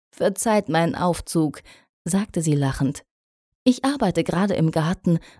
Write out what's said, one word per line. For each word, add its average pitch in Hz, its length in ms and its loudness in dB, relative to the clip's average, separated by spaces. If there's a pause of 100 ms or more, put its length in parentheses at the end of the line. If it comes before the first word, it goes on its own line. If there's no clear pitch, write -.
(140)
"Verzeiht 196 560 0
meinen 165 240 2
Aufzug", 160 680 -2 (440)
sagte 190 360 -2
sie 156 140 0
lachend. 139 500 -2 (600)
"Ich 247 200 2
arbeite 220 400 0
gerade 196 300 0
im 160 160 2
Garten 170 480 0 (220)